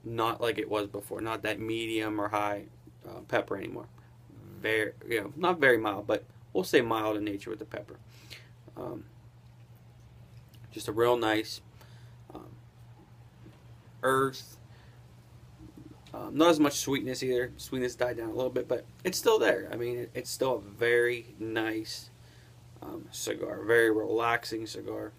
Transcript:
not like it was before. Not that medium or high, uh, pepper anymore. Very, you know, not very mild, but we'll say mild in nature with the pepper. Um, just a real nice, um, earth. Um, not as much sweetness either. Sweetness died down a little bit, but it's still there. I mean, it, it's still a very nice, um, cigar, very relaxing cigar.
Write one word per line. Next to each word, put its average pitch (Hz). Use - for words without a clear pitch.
not 117
like 117
it 107
was 104
before. 101
Not 110
that 107
medium 110
or 101
high, 104
uh, 87
pepper 104
anymore. 92
Very, 107
you 113
know, 101
not 175
very 131
mild, 104
but 110
we'll 190
say 156
mild 110
in 104
nature 101
with 95
the -
pepper. -
Um, -
just -
a 113
real 117
nice, 110
um, -
earth. 131
Um, 113
not 165
as 160
much 143
sweetness 131
either. 127
Sweetness 127
died 123
down 113
a 110
little 127
bit, 127
but -
it's 180
still 170
there. 101
I 110
mean, 120
it, 123
it's 127
still 131
a 107
very 117
nice, 110
um, -
cigar, 101
very 113
relaxing 110
cigar. 107